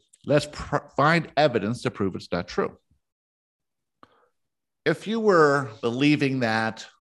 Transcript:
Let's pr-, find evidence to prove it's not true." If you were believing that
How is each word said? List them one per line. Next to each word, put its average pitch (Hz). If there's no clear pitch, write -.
Let's 147
pr-, -
find 156
evidence 117
to 123
prove 98
it's -
not 87
true." -
If 160
you 220
were 151
believing 135
that 113